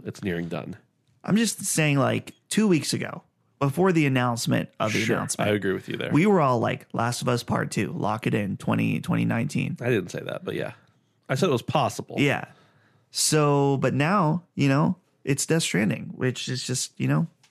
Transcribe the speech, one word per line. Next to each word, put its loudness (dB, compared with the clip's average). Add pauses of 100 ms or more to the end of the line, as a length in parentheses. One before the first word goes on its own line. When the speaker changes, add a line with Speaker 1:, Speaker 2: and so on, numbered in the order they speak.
Speaker 1:
it's -10
nearing -2
done." -8 (480)
Speaker 2:
I'm 2
just 0
saying, 2
like, 0 (140)
two 2
weeks 2
ago, -6 (360)
before 2
the 4
announcement 0 (100)
of 0
the 0
Speaker 1:
Sure, 0
Speaker 2:
announcement, -2
Speaker 1:
I 4
agree 0
with -6
you -6
there. -6
Speaker 2:
we 6
were 6
all 4
like, -2
"Last -2
of -2
Us 0
Part -2
Two, -2
lock -4
it 0
in, -2
twenty, 0
twenty 0
nineteen." -2
Speaker 1:
I -4
didn't 0
say -8
that, -8
but -6
yeah. -6 (560)
I -2
said 2
it 2
was 2
possible. -2
Speaker 2:
Yeah. 2 (640)
So, 2
but 0
now, 2 (100)
you 2
know, 2 (280)
it's 0
Death 2
Stranding, -2
which -4
is -6
just, -4
you 0
know, 2 (240)